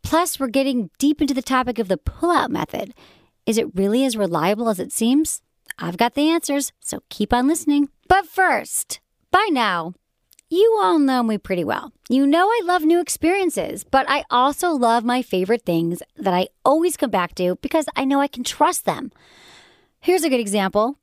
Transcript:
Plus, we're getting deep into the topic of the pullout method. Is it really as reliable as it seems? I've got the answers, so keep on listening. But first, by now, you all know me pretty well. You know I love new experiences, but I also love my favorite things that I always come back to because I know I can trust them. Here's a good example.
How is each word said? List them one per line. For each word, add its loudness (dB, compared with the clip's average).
Plus, -2
we're -2
getting -2
deep 0
into 0
the -2
topic -2
of -2
the 0
pullout 0
method. -6
Is 2
it -4
really 2
as -2
reliable 0
as -2
it -8
seems? 2
I've -6
got 0
the 2
answers, -2
so -10
keep -4
on 2
listening. 2
But 4
first, -2
by 2
now, -2
you 4
all 4
know 2
me -2
pretty -4
well. -6
You 2
know 4
I 0
love 0
new 4
experiences, -2
but 2
I 0
also 0
love 2
my 0
favorite -2
things -2
that -2
I 0
always 2
come -2
back -2
to 0
because -2
I 0
know 0
I 0
can -10
trust 0
them. -4
Here's 2
a 0
good 2
example. -2